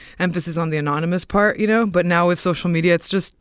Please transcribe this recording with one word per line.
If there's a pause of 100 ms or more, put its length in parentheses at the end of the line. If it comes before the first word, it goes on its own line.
(200)
emphasis
on
the
anonymous
part,
you
know?
But
now
with
social
media,
it's
just,